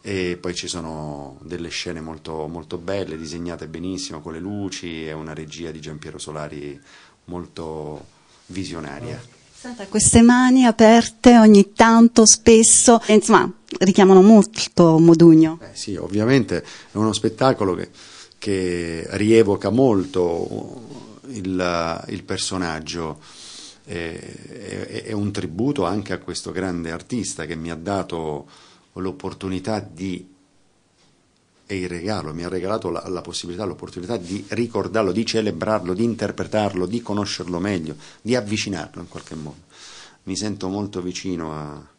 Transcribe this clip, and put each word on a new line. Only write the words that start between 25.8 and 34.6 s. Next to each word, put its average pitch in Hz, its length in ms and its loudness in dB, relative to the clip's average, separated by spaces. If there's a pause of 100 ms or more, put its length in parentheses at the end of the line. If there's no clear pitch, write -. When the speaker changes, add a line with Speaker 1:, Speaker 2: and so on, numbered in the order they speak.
Speaker 1:
anche 101 280 -6
a 90 60 -8
questo - 340 -12
grande 87 400 -8
artista 85 540 -10
che 82 100 -10
mi 80 140 -10
ha 82 60 -10
dato 82 920 -8 (320)
l'opportunità 95 800 -8
di, 90 500 -12 (1400)
e 101 120 -8
il 90 100 -6
regalo, 85 460 -8
mi 85 80 -10
ha 87 60 -8
regalato 92 420 -6
la, 85 160 -8
la 87 140 -8
possibilità, 87 440 -12
l'opportunità 90 520 -10
di 95 320 -10
ricordarlo, 104 640 -4